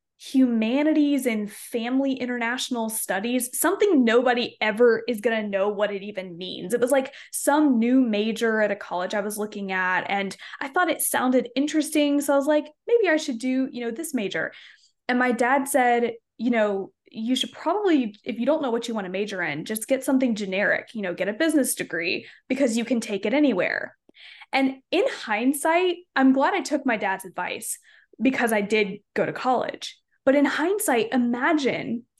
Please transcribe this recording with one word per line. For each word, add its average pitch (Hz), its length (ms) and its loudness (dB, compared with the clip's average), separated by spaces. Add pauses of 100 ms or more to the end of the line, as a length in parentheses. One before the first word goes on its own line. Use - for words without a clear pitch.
(160)
humanities 269 1080 2
and 214 260 -2
family 262 600 -2
international 240 760 -4
studies, 220 720 -4
something 359 460 2
nobody 240 560 2
ever 220 460 4
is 233 140 -4
gonna 220 260 -2
know 196 220 0
what 202 240 -2
it 196 100 -6
even 185 360 -10
means. 180 340 -8
It 240 80 0
was, 262 120 2
like, 269 200 2 (200)
some 285 460 2
new 247 220 4
major 220 640 0
at 208 80 2
a 202 60 -2
college 185 360 -6
I 214 80 -2
was 208 160 -6
looking 202 360 -6
at, 185 360 0
and 196 260 -4 (260)
I 285 80 -8
thought 349 200 0
it - 140 -2
sounded 247 540 2
interesting. 294 640 2
So 285 120 0
I 277 40 4
was 277 100 2
like, 302 180 2 (220)
"Maybe 453 220 4
I 311 80 4
should 294 220 -4
do, 262 320 0
you 240 140 -8
know, 233 60 -4
this 320 240 -8
major." 190 380 -4 (560)
And 247 100 2
my 247 140 2
dad 254 360 2
said, 240 460 2 (240)
you 240 120 0
know, 208 420 0 (180)
"You 233 260 -2
should - 160 -4
probably, 320 720 0
if 226 140 -8
you 233 80 -2
don't 311 160 2
know 254 80 -2
what 226 180 -4
you 226 60 -6
wanna 190 160 -6
major 196 320 -4
in, 156 240 -6
just 214 220 -6
get 262 160 0
something 262 320 2
generic, 190 580 -2
you 214 80 -6
know, 180 100 -4
get 180 160 -4
a 214 60 -4
business 311 400 2
degree 170 520 -6 (220)
because 233 300 0
you 233 60 -2
can 233 160 0
take 208 260 -6
it 220 80 0
anywhere." 262 640 0 (540)
And 262 240 0 (140)
in 370 180 2
hindsight, 320 880 0 (200)
I'm 262 160 6
glad 285 220 2
I 359 60 -2
took 269 260 -4
my 226 100 2
dad's 196 300 -4
advice - 520 -8 (440)
because 247 300 2
I 208 100 2
did 208 380 0 (140)
go 175 120 0
to 151 60 -4
college. - 680 -4 (260)
But 277 100 6
in 285 100 6
hindsight, 294 640 0
imagine 247 920 0 (160)